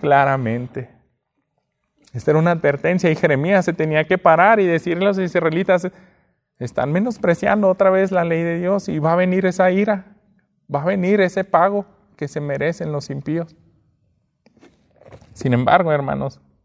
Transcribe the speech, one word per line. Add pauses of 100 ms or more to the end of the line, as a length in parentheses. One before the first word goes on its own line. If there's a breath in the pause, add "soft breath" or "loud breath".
claramente". (1200)
Esta
era
una
advertencia
y
Jeremías
se
tenía
que
parar
y
decirle
a
los
israelitas, (720 soft breath)
"Están
menospreciando
otra
vez
la
ley
de
Dios
y
va
a
venir
esa
ira, (580)
va
a
venir
ese
pago (300)
que
se
merecen
los
impíos". (1800)
Sin
embargo,
hermanos, (240)